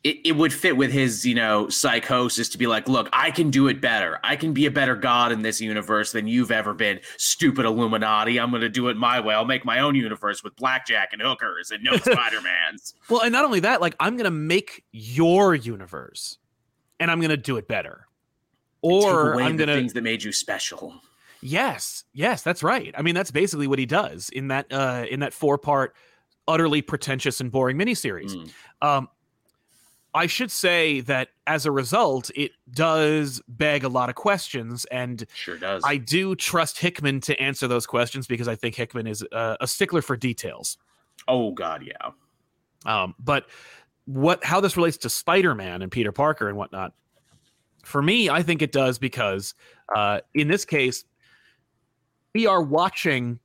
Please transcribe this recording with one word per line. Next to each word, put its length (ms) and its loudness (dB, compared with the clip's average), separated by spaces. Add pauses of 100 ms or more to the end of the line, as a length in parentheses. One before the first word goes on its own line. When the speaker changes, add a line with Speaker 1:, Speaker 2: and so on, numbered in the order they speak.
Speaker 1:
It, 220 0
it 80 4
would 200 4
fit 240 2
with 140 2
his, 340 0
you 100 4
know, 340 2
psychosis 800 0
to 80 -10
be 100 0
like, 200 0
"Look, 260 2
I 180 2
can 180 2
do 180 6
it 140 0
better. 420 0
I 120 0
can 180 -2
be 120 4
a 60 2
better 240 2
god 360 4
in 100 0
this 200 -2
universe 500 0
than 160 -2
you've 240 2
ever 220 2
been, 260 0 (180)
stupid 480 2
Illuminati. 760 2
I'm 120 0
gonna 180 0
do 200 0
it 80 -2
my 220 2
way. 140 0
I'll 120 4
make 200 -2
my 140 2
own 160 4
universe 480 -2
with 120 -14
blackjack 580 0
and 80 -10
hookers 500 -4
and 120 -10
no 140 2
Speaker 2:
<laughs> 0 -
Speaker 1:
Spider-Mans." 960 0 (160)
Speaker 2:
Well, 120 4
and 100 2
not 120 2
only 180 2
that, 200 2
like, 180 0
I'm 180 0
gonna 140 0
make 600 -2
your 640 4
universe, 800 -10 (640)
and 120 0
I'm 100 0
gonna 160 2
do 200 -4
it 100 -8
better. 400 -6 (760)
Speaker 1:
Take 80 4 (120)
Speaker 2:
Or 300 4
Speaker 1:
away 100 0
Speaker 2:
I'm 140 0
Speaker 1:
the 80 2
Speaker 2:
gonna 120 2
Speaker 1:
things 160 0
that 100 -4
made 200 -2
you 80 -6
special. 680 -6 (400)
Speaker 2:
Yes, 600 -4 (100)
yes, 300 0
that's 200 -2
right. 340 0
I 40 -4
mean, 120 0
that's 180 -2
basically 360 0
what 100 2
he 80 0
does 440 -2
in 180 -8
that, 240 -4
uh, 380 -2
in 100 -4
that 140 -4
four-part, 640 0 (520)
utterly 340 2
pretentious 600 -4
and 100 -6
boring 260 2
miniseries. 580 -4
Speaker 1:
Mm. 160 -16 (300)
Speaker 2:
Um, 280 2 (1040)
I 100 2
should 240 -4
say 520 2
that 260 -2 (180)
as 220 0
a 40 2
result, 640 0
it 180 -4 (180)
does 760 2
beg 360 0
a 60 -2
lot 200 0
of 60 -8
questions, 680 -4
and 380 -8 (120)
Speaker 1:
Sure 240 -12
does. 260 -4
Speaker 2:
I 120 2
do 360 -2
trust 460 -2
Hickman 420 -2
to 180 -2
answer 280 -2
those 180 0
questions 400 -2
because 220 -4
I 80 -4
think 180 -6
Hickman 320 -6
is, 260 -8
uh, 300 -4
a 60 -4
stickler 340 0
for 160 -4
details. 600 -6 (480)
Speaker 1:
Oh, 240 2
God, 340 -8
yeah. 260 -12 (800)
Speaker 2:
Um, 280 -2
but 260 0 (600)
what, 380 0
how 160 2
this 160 2
relates 240 2
to 100 -6
Spider-Man 760 0
and 80 -8
Peter 200 -2
Parker 380 0
and 80 -6
whatnot, 360 -8 (920)
for 180 -2
me, 260 4
I 140 4
think 220 0
it 80 -2
does 260 2
because, 560 -4 (420)
uh, 260 0 (120)
in 140 2
this 180 0
case, 400 0 (1300)
we 120 0
are 160 4
watching 840 0